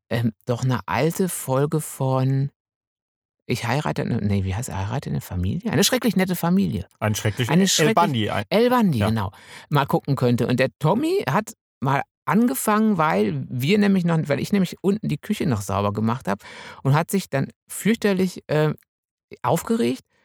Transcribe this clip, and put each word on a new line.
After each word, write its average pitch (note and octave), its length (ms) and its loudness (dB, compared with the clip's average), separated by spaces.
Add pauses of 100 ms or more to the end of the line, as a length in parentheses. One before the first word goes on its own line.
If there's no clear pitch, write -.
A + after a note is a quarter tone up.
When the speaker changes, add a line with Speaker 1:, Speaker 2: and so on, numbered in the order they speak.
Speaker 1:
ähm, A#2 240 -2 (140)
doch A#2+ 180 -2
eine B2+ 220 0
alte D#3+ 420 0
Folge D3 520 -2
von C3+ 720 0 (1000)
Ich A#2 180 -4
heirate C#3 360 -2
eine, - 140 -2
nee, G2+ 280 0
wie F#2 120 -4
heißt B2+ 120 -8
er? E2 100 -8
Heirate A2+ 320 -6
eine D3 100 -4
Familie? G#2+ 520 -4
Eine B3 120 2
schrecklich B3 320 0
nette F#3+ 180 0
Familie. E3+ 520 0 (120)
Speaker 2:
Ein G#2+ 160 0
schrecklich A2+ 340 -2
Speaker 1:
Eine E3+ 140 4
Speaker 2:
El G3 60 4
Speaker 1:
schrecklich E3 260 2
Speaker 2:
Bundy, C3+ 360 2
ein G2 180 -2
Speaker 1:
El A#3 220 4
Bundy, G#3+ 280 4
Speaker 2:
Ja. G2+ 100 4
Speaker 1:
genau. G#2+ 220 -2 (380)
Mal D3 180 2
gucken D3 300 0
könnte. A#2+ 320 2
Und B2 100 2
der C3+ 120 2 (100)
Tommy D4+ 500 2
hat G#3 220 -2 (280)
mal C#3 220 0 (220)
angefangen, A3 720 2
weil E3 500 0
wir C#3+ 300 2
nämlich G3 260 4
noch, E3+ 140 2 (100)
weil C#3 120 0
ich - 120 -4
nämlich G3 280 0
unten G3+ 280 -2
die D3 100 -2
Küche - 280 -4
noch A#2+ 140 0
sauber G2+ 320 0
gemacht A2 340 -2
hab G3+ 140 -4 (420)
und C3+ 120 2
hat D#3+ 180 2
sich G3 180 -4
dann C3+ 200 -2 (180)
fürchterlich, F#3+ 800 0
äh, D3+ 260 2 (680)
aufgeregt, A#3 600 -2 (220)